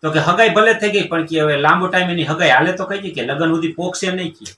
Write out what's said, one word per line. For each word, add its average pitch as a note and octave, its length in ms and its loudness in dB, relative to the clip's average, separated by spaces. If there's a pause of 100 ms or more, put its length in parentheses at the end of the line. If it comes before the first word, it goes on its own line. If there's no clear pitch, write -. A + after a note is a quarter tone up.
તો D#3 100 -4
કે, D#3 80 2
"હગાઈ F#3+ 300 4
ભલે A3 240 4
થઈ G#3 180 -2
ગઈ F#3+ 160 0
પણ E3 180 -2
કે D#3+ 140 -4
હવે D3+ 180 2
લાંબો E3+ 300 2
ટાઈમ F3+ 220 0
એની F3 140 -2
હગાઈ D#3 260 0
હાલે C3+ 220 4
તો F#3 140 -4
કઈ G3 160 -6
દે F#3+ 80 -10
કે C3+ 120 -8
લગન D3 320 -2
સુધી E3 180 -2
પોકશે F3+ 400 -6
નહીં F3+ 200 -6
કે." A2 140 -20 (120)